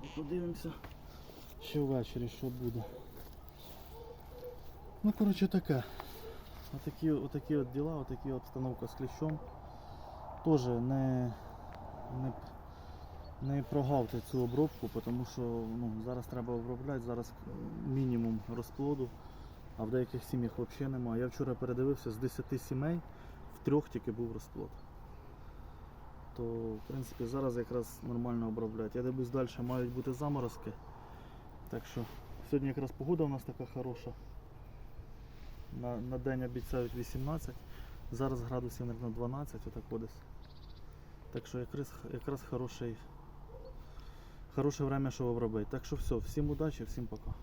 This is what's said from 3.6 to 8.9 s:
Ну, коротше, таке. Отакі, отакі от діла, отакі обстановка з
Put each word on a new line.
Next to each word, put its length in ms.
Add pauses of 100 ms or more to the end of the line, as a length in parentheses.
Ну, 140
коротше, 300
таке. 360 (920)
Отакі, 360
отакі 440
от 160
діла, 240
отакі 360
обстановка 560
з 60